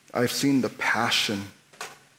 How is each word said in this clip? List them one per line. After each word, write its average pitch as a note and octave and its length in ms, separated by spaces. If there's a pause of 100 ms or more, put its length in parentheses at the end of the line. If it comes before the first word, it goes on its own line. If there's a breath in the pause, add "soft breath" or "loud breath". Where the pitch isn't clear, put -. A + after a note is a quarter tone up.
(120)
I've A#2+ 200
seen C#3 300
the G#2+ 80
passion A2 760 (760)